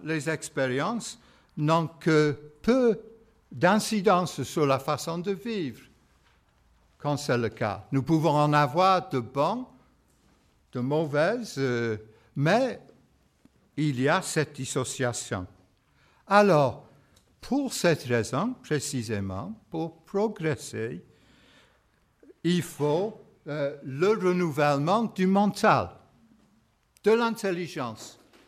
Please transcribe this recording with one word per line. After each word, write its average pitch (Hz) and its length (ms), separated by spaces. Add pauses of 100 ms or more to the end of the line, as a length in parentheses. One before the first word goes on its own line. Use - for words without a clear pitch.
les 156 260
expériences 147 880 (380)
n'ont 156 300
que 151 640 (200)
peu 247 300 (500)
d'incidence 180 960
sur 151 200
la 135 140
façon 165 400
de 196 140
vivre, 190 480 (1160)
quand 147 180
c'est 131 200
le 117 120
cas. 104 420
Nous 135 140
pouvons 160 320
en 147 160
avoir 175 560
de 135 100
bons, 165 480 (1040)
de 135 60
mauvaises, 156 800
euh, 117 380 (400)
mais 208 440 (960)
il 143 240
y 135 80
a 180 140
cette - 300
dissociation. 120 960 (800)
Alors, 180 580 (540)
pour 269 320
cette 165 320
raison, 127 580
précisément, 110 920 (160)
pour 165 360
progresser, 160 1000 (1400)
il 170 180
faut, 160 580 (280)
euh, 147 340
le 151 280
renouvellement 175 960
du 185 220
mental, 196 640 (1120)
de 202 80
l'intelligence. 185 1120 (280)